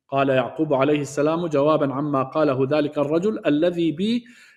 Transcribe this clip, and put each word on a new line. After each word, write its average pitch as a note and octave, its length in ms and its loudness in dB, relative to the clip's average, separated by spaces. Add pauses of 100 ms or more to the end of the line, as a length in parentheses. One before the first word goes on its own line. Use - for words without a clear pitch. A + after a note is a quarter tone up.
قال C3+ 200 0
يعقوب C3+ 460 0
عليه D3 260 2
السلام D3+ 460 -2
جوابا D3+ 480 2
عما C#3+ 280 -2
قاله C3+ 480 0
ذلك D3 280 0
الرجل: E3 480 0
"الذي E3 460 0
بي A3 320 -2 (320)